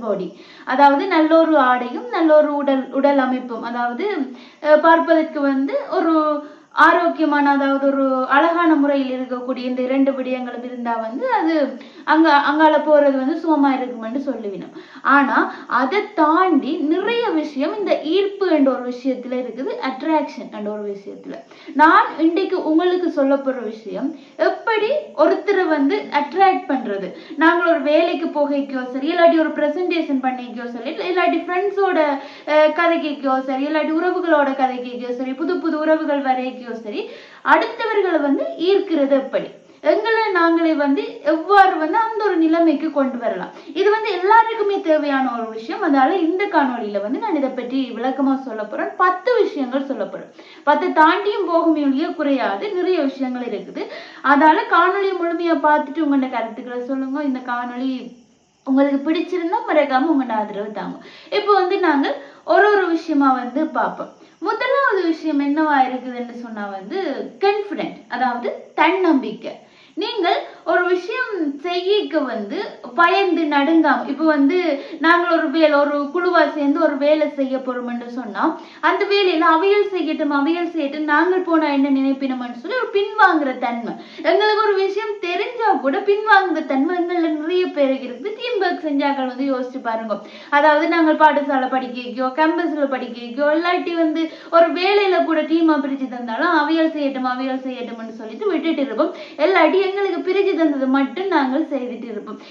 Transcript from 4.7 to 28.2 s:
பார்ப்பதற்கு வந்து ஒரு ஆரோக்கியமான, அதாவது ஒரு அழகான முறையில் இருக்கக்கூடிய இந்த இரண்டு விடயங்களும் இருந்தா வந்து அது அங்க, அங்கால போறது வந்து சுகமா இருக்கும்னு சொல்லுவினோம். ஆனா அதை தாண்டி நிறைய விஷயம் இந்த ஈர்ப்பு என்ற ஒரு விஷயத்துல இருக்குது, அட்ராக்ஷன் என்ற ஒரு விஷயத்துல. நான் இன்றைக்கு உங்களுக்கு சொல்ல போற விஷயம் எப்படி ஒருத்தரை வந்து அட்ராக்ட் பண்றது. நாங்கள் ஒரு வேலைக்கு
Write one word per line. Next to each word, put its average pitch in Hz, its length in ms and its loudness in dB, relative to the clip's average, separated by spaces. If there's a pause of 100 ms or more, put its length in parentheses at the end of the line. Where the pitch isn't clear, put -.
பார்ப்பதற்கு 330 600 4
வந்து 277 340 0 (160)
ஒரு 330 220 2 (580)
ஆரோக்கியமான, 294 800 4
அதாவது 277 360 2
ஒரு 262 380 0
அழகான 330 500 4
முறையில் 277 400 2
இருக்கக்கூடிய 254 420 -6
இந்த 254 240 -4
இரண்டு 269 300 2
விடயங்களும் 254 520 -6
இருந்தா 240 340 -6
வந்து 240 340 -6
அது 330 240 0 (480)
அங்க, 320 280 4
அங்கால 302 460 4
போறது 285 400 4
வந்து 269 260 -2
சுகமா 285 340 2
இருக்கும்னு 226 500 -6
சொல்லுவினோம். 208 480 -8 (260)
ஆனா 277 520 2 (140)
அதை 311 460 -2
தாண்டி 320 640 2
நிறைய 403 520 -2
விஷயம் 311 480 -2
இந்த 359 260 0
ஈர்ப்பு 381 440 0
என்ற 277 240 2
ஒரு 240 180 -4
விஷயத்துல 247 520 -6
இருக்குது, 247 300 -8 (180)
அட்ராக்ஷன் 294 680 -4
என்ற 208 140 -6
ஒரு 208 220 -8
விஷயத்துல. 190 420 -14 (380)
நான் 330 320 6 (140)
இன்றைக்கு 359 440 0
உங்களுக்கு 349 480 0
சொல்ல 277 240 2
போற 262 240 -2
விஷயம் 214 500 -8 (280)
எப்படி 415 540 0 (260)
ஒருத்தரை 370 500 2
வந்து 302 280 2 (160)
அட்ராக்ட் 359 600 2
பண்றது. 202 380 -4 (280)
நாங்கள் 339 340 4
ஒரு 294 100 0
வேலைக்கு 320 460 0